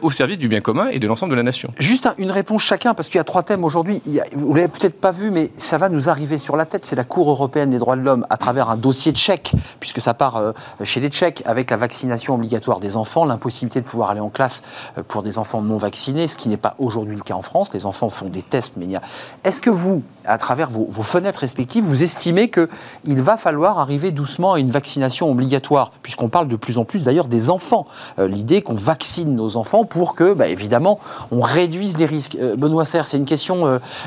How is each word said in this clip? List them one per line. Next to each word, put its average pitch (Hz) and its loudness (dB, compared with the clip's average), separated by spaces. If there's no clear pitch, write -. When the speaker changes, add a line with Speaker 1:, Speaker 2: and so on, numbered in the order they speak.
Speaker 1:
au 156 2
service 139 0
du 135 -2
bien 107 2
commun 160 0
et - -2
de 107 0
l'ensemble 143 0
de 127 2
la 120 2
nation ? 123 -4
Speaker 2:
Juste 226 2
un, 226 4
une 190 -2
réponse - 0
chacun, 220 2
parce - -4
qu'il - 2
y 165 6
a - 0
trois 180 0
thèmes 185 0
aujourd'hui. 165 0
Il 147 -4
y 143 2
a, - 0
vous 143 0
l'avez 170 6
peut-être - -2
pas 190 4
vu, 202 -4
mais 160 0
ça - -2
va 190 2
nous 151 2
arriver 151 0
sur 143 -2
la 160 2
tête. 185 -6
C'est - -4
la 123 -2
Cour 156 2
européenne 139 2
des 127 2
droits 120 2
de 131 -4
l'homme, 127 2
à 113 2
travers 123 0
un 113 0
dossier 131 2
tchèque, - 0
puisque - -6
ça 123 0
part, 127 0
euh, 110 0
chez 120 -2
les 139 0
Tchèques, 165 0
avec 120 0
la 117 2
vaccination 123 -2
obligatoire 113 -2
des 104 -4
enfants, 113 0
l'impossibilité 127 -2
de 117 -6
pouvoir 113 -2
aller 104 -2
en 104 -6
classe, - -2
euh, 82 -10
pour 104 -6
des 104 -6
enfants 110 -4
non 107 -2
vaccinés, 135 -2
ce 151 -6
qui - -4
n'est 104 0
pas - -2
aujourd'hui 110 -4
le 101 -10
cas 95 -8
en 92 -6
France. 190 -2
Les 98 -6
enfants 101 -2
font 95 -8
des 92 -8
tests, - -4
mais 90 -8
il 92 -6
y 95 -4
a, - -6
est-ce 185 0
que - 2
vous, 180 2
à 110 2
travers 135 -2
vos, 110 0
vos 110 -6
fenêtres 180 0
respectives, 135 -2
vous 147 4
estimez 175 2
que 165 4
il 135 2
va 202 4
falloir 175 2
arriver 143 0
doucement 151 0
à 165 2
une 131 2
vaccination 135 0
obligatoire, 131 2
puisqu'on - -4
parle 156 2
de 113 -2
plus 117 -4
en 117 2
plus 170 -4
d'ailleurs 135 2
des 117 2
enfants. 185 0
Euh, 95 4
l'idée 113 2
qu'on 123 -4
vaccine 151 0
nos 110 -2
enfants 202 2
pour 170 -2
que, 185 6
bah, 127 4
évidemment, 120 2
on 120 0
réduise 170 0
les 160 4
risques. 147 -4
Euh, 117 -2
Benoît 156 2
Serre, 151 0
c'est 143 -2
une 139 2
question, 160 0
euh, 127 4